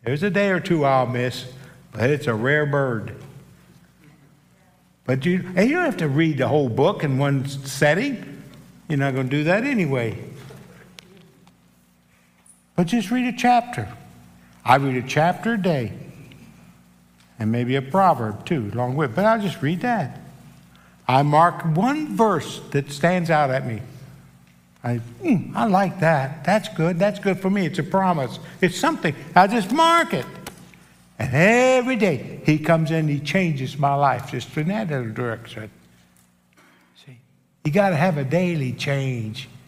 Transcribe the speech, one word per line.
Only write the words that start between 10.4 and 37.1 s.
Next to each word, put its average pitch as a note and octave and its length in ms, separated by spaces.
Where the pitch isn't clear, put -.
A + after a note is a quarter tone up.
But F3 100
just G3 240
read B3 160
a B3 100
chapter. A#3+ 560
I B2+ 120
read C3+ 280
a B2+ 40
chapter F3+ 460
a A#3 40
day. D3 360
And A2 120
maybe A#2+ 240
a C#3 60
proverb, C3+ 640
too, A#2+ 260
along B2 260
with D3+ 120
it. A2+ 60
But F#3+ 100
I'll A3+ 160
just G3 220
read E3+ 180
that. A3 420
I B2+ 140
mark D3+ 420
one B3+ 400
verse G3 460
that - 200
stands F3 380
out D3+ 220
at C3+ 160
me. G#2+ 140
I, A#2+ 120
"Hmm, F#3 600
I A3+ 100
like F#3+ 340
that. C#3+ 440
That's F#3 260
good. E3 300
That's G3+ 200
good F#3+ 200
for F#3+ 100
me. G3 160
It's D3+ 140
a D3+ 40
promise. F3 560
It's F3 160
something." C#4+ 380
I F#3 120
just G3+ 240
mark E4 420
it. C3+ 120
And B2+ 160
every B3 640
day F#3+ 500
he D3+ 140
comes D#3+ 320
in, D#3+ 160
he D3 120
changes D3 580
my C#3 180
life C#3 360
just B2+ 260
in D3+ 100
that G#3 220
little B2+ 220
direction. A2+ 580
See, C3 120